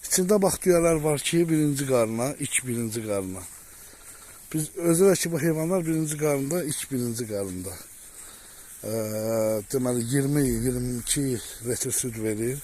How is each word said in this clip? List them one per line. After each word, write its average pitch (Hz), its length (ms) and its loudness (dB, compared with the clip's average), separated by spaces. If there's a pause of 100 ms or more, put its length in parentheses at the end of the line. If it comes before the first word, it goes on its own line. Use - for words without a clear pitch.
İçində 185 360 4
bax, 180 220 4
düyələr 165 380 4
var 151 180 2
ki, 165 280 2
birinci 147 380 2
qarına, 120 440 2 (100)
iç - 260 -2
birinci 117 400 -4
qarına. 95 360 -2 (1080)
Biz 156 240 -4
özü 170 340 4
də 170 100 6
ki, 170 120 -2
bu 156 80 -2
heyvanlar 160 460 0
birinci 160 300 -2
qarında, 147 480 0
iç - 260 -6
birinci 120 380 -2
qarında. 95 460 -6 (1080)
Ee, 107 60 -6 (840)
deməli, 123 360 0
iyirmi, 139 400 2
iyirmi 123 500 0
iki 135 420 0 (280)
litr 123 240 -2
süd 113 300 -4
verir. 110 420 -2